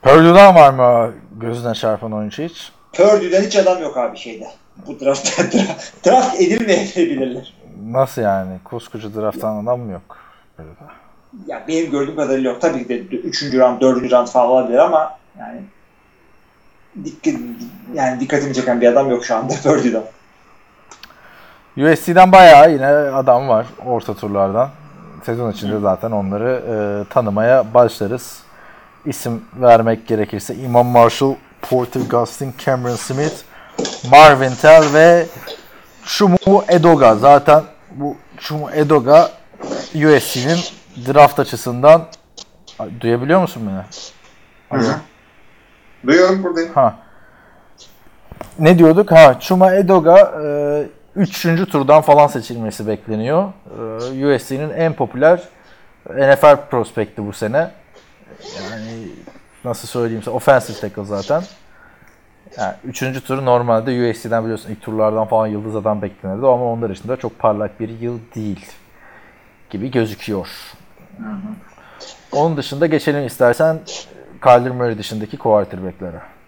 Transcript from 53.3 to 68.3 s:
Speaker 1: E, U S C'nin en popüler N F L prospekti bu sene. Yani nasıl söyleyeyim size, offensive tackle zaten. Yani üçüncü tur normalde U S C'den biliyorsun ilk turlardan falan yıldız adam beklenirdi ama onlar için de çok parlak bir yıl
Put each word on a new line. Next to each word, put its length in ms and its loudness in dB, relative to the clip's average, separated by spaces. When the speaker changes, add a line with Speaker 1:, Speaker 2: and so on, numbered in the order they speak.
Speaker 1:
E, 120 -6
U 140 0
S 80 -14
C'nin 220 -8
en 240 -4
popüler 480 0
N 260 2
F 120 4
L 100 6
prospekti 560 -6
bu 60 -12
sene. 380 -6
Yani 460 -16
nasıl 220 -10
söyleyeyim 340 -6
size, 100 -12
offensive 480 0
tackle 260 -12
zaten. 380 -6
Yani 160 -8
üçüncü 400 -10
tur 220 -6
normalde 460 0
U 220 -2
S 80 -12
C'den 220 -4
biliyorsun 260 -10
ilk 120 -14
turlardan 460 -4
falan 200 -2
yıldız 280 -8
adam 260 -4
beklenirdi 440 -10
ama 260 0
onlar 180 -8
için 200 -12
de 80 -6
çok 220 -12
parlak 400 -4
bir 100 -10
yıl 300 -12